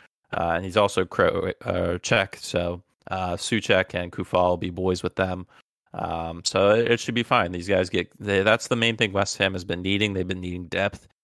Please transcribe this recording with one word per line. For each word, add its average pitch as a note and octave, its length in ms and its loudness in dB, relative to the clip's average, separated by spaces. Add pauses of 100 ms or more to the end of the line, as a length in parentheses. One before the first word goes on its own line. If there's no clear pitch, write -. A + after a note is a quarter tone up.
(320)
uh, E2+ 220 0
and F2 100 -2
he's F2+ 120 -6
also G2+ 280 4
Cro-, F2 480 0 (120)
uh, F2+ 340 -2
Czech, - 420 0
so, F2 420 -4 (280)
uh, F#2 260 -4
Souček G2 580 0
and F2 180 -4
Koufal F2+ 380 2
will F2+ 60 2
be F2 140 -4
boys F#2 320 0
with - 140 -4
them. F#2 300 -2 (460)
Um, E2 520 -6
so G2+ 260 4
it, A#2 180 4
it A#2 120 2
should A#2 160 -4
be A#2 80 0
fine. A2 260 2
These F2 160 -6
guys F#2 240 2
get, - 300 -2
they, G2 220 2
that's G#2+ 260 2
the B2 80 0
main A2+ 200 2
thing A2 160 0
West - 260 -2
Ham F#2+ 160 2
has F#2 100 -8
been F2+ 180 -6
needing. G2+ 300 0
They've F#2 160 -2
been F#2 120 -6
needing F2+ 260 -8
depth F#2+ 420 -4 (160)